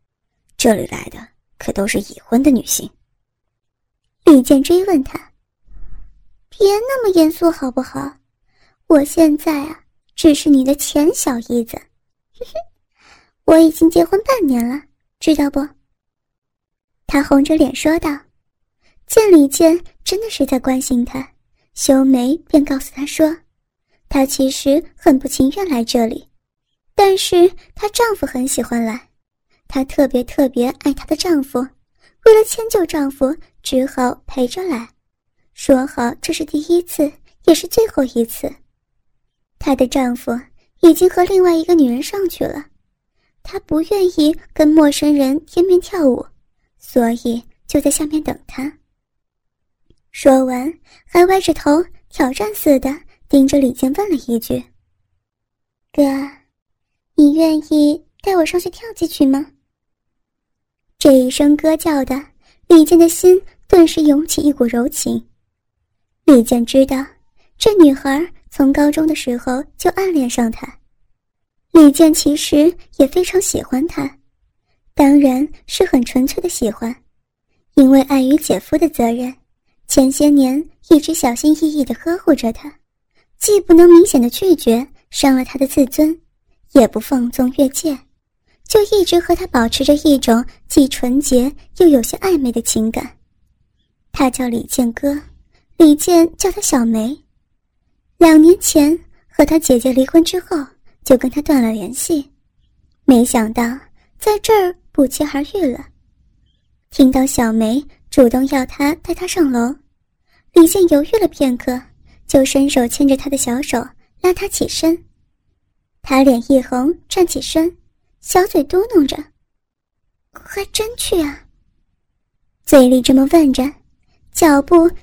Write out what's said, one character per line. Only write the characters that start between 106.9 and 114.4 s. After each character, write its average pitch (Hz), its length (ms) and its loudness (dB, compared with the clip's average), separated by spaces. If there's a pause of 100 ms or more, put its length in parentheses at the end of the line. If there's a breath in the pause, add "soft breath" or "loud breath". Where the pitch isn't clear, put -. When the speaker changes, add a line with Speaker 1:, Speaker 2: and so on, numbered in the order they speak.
Speaker 2:
听 262 200 4
到 262 160 0
小 233 260 -2
梅 226 300 -2 (280 soft breath)
主 247 180 4
动 262 200 0
要 269 180 -2
他 285 300 -4
带 - 180 -10
她 370 120 -8
上 330 240 -2
楼， 240 240 -2 (800)
李 330 160 8
健 370 220 2
犹 294 120 4
豫 - 80 -8 (100)
了 370 80 2
片 254 280 -2
刻， 254 240 -8 (460)
就 269 180 2
伸 277 240 0
手 247 180 0
牵 277 220 -2
着 269 80 2
她 277 140 -12
的 277 80 -4
小 247 240 -4
手 262 160 -6 (420)
拉 359 140 0
她 392 120 -6